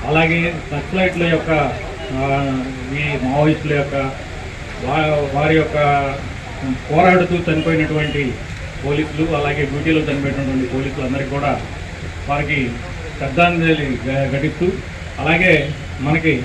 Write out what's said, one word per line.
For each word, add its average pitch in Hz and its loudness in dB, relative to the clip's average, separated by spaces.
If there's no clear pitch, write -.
అలాగే 165 2
నక్సలైట్ల 175 0
యొక్క, 160 2
ఆ, 135 0
ఈ 147 -2
మావోయిస్టుల 147 2
యొక్క, 139 0
వా-, 147 2
వారి 160 4
యొక్క 151 2
పోరాడుతూ 180 6
చనిపోయినటువంటి 151 0
పోలీసులు, 151 0
అలాగే 147 0
డ్యూటీలో 147 2
చనిపోయినటువంటి 135 0
పోలీసులు 131 -2
అందరికీ 135 -2
కూడా 143 0
వారికి 143 0
శ్రద్ధాంజలి 151 2
ఘ-, 135 0
ఘటిస్తూ, 156 0
అలాగే 156 4
మనకి 151 2